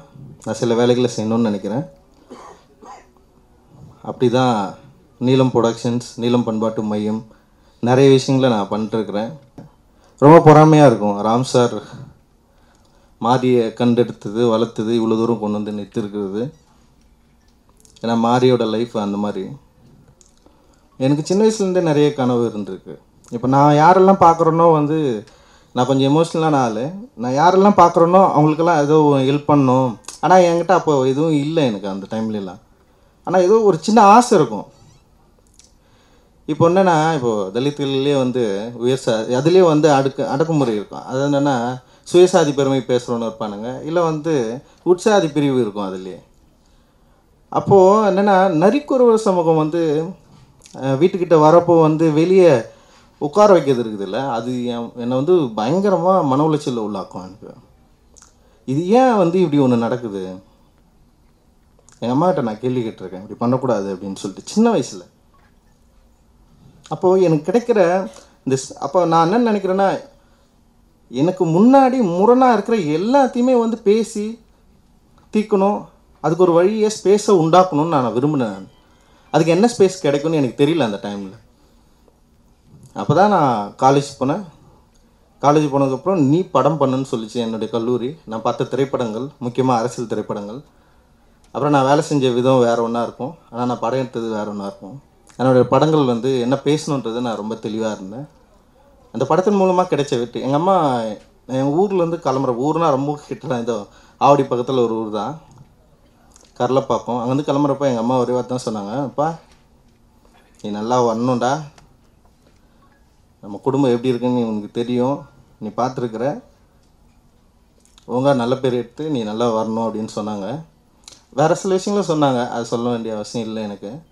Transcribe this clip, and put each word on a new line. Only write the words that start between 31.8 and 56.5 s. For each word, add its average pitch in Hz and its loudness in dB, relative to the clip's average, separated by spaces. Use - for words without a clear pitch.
அந்த 95 -8
டைம்லலாம். 107 -8
ஆனா 180 0
ஏதோ 190 4
ஒரு 196 2
சின்ன 220 2
ஆசை 214 6
இருக்கும். 110 -2
இப்போ 156 2
என்னன்னா, 170 2
இப்போ 110 -2
தலித்துகளிலே 139 -2
வந்து 117 -2
உயர் 123 -2
சா-, 110 -2
அதுலேயே 165 4
வந்து 156 4
அடுக்கு-, 135 0
அடக்குமுறை 139 -2
இருக்கும். 95 -10
அது 135 -4
என்னன்னா 131 -2
சுயசாதி 175 4
பெருமை 135 0
பேசுறவனு 120 -4
இருப்பானுங்க, 113 -10
இல்ல 165 0
வந்து 147 -2
உட்சாதி 180 2
பிரிவு 139 0
இருக்கும் 101 -6
அதுலேயே. 92 -14
அப்போ 202 4
என்னன்னா 190 2
நரிக்குறவர் 240 2
சமூகம் 180 0
வந்து, 156 -2
அஹ், 135 -4
வீட்டுக்கிட்ட 175 0
வரப்போ 165 6
வந்து 156 2
வெளியே 165 4
உட்கார 202 4
வைக்கிறது 135 2
இருக்குதுல்ல, 104 -8
அது 120 -6
என்-, 120 -8
என்னை 120 -4
வந்து 147 0
பயங்கரமா 170 0
மன 139 0
உளைச்சல்ல 143 -2